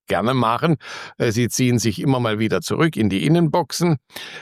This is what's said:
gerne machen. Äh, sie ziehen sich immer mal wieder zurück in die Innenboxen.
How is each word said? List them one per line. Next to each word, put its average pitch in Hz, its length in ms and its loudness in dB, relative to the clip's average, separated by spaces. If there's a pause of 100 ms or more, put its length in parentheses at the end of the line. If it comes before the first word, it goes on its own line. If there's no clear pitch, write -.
gerne 98 280 0
machen. 123 420 2 (420)
Äh, 120 140 2
sie 120 160 0
ziehen 123 320 2
sich 113 200 -2
immer 131 200 0
mal 110 180 0
wieder 101 220 0
zurück 156 360 0
in 107 140 2
die - 160 0
Innenboxen. 165 720 2 (460)